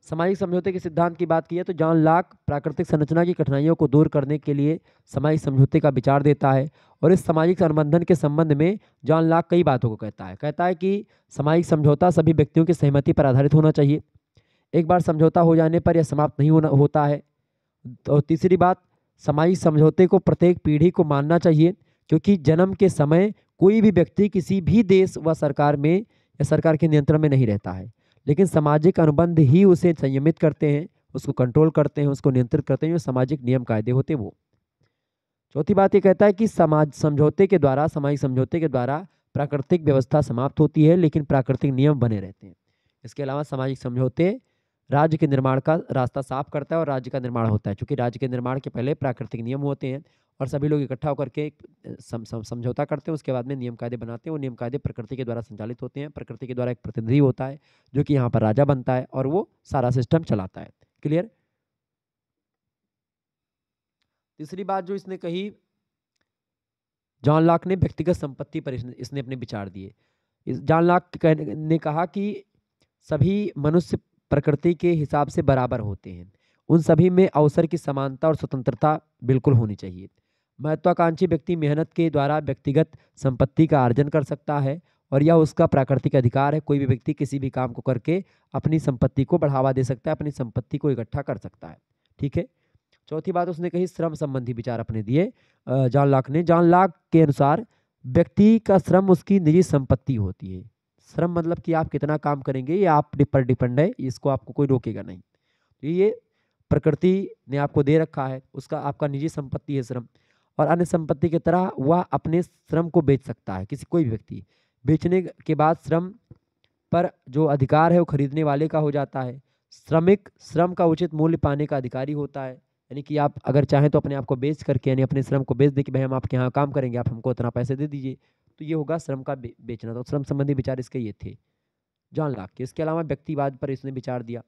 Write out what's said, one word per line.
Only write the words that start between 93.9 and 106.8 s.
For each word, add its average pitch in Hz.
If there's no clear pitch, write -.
संबंधी 131
विचार 117
अपने 110
दिए, 143
अ, 131
जॉन 143
लॉक 135
ने। 156
जॉन 170
लॉक 175
के 165
अनुसार 147
व्यक्ति 202
का 196
श्रम 190
उसकी 190
निजी 165
संपत्ति -
होती 95
है। -
श्रम 170
मतलब 170
कि -
आप 160
कितना 147
काम 147
करेंगे, 135
ये 202
आप 151
डि-, 139
पर 135
डिपेंड 123
है, 190
इसको 131
आपको 135
कोई 143
रोकेगा 120
नहीं। 92
तो 131
ये 185
प्रकृति 185